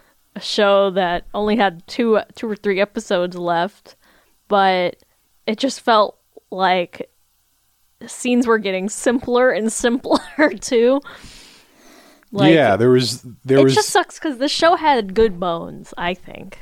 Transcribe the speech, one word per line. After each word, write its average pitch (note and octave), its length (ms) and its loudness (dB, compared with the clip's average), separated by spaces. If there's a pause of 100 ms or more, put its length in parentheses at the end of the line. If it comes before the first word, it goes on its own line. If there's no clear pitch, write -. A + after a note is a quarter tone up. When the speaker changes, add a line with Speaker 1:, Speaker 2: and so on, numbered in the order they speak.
(340)
Speaker 1:
a G#3 60 -14
show G3+ 500 2
that F3 420 -2
only G#3 240 -2
had F#3+ 300 -2
two, A3+ 320 0 (160)
two A3+ 160 -10
or G#3 60 -8
three G3 240 -2
episodes F#3 580 -4
left, E3+ 560 -4 (540)
but F#3+ 480 0 (500)
it G#3+ 120 -4
just - 220 -4
felt A3 380 2 (320)
like F#3 580 -2 (1000)
scenes B3 400 0
were A3+ 120 2
getting F#3+ 300 -4
simpler B3 640 0
and G#3+ 200 -2
simpler B3 460 0 (300)
<laughs> A3+ 120 -6
too. B3+ 400 2 (1300)
Like, D#3 200 4
Speaker 2:
Yeah, B2+ 240 4
there A#2+ 140 4
was, B2+ 320 2 (220)
there C3 140 4
Speaker 1:
it C#3 60 6
Speaker 2:
was C3+ 100 4
Speaker 1:
just G#4 160 0
sucks - 280 -2
'cause C#4 200 -8
the C4+ 100 -2
show E4 260 2
had C4+ 400 0
good G#3+ 260 2
bones, E3+ 560 -8
I F3 160 -4
think. - 500 -16